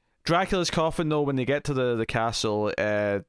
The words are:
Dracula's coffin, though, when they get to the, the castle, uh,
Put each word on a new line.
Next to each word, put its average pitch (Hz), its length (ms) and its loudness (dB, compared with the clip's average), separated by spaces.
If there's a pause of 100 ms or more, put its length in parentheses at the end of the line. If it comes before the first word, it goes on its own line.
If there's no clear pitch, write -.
(240)
Dracula's 180 440 0
coffin, 160 420 0
though, 151 120 2
when 139 140 0
they 127 80 0
get 139 200 0
to 143 100 -2
the, 123 200 2
the 113 120 0
castle, 113 720 0
uh, 104 520 0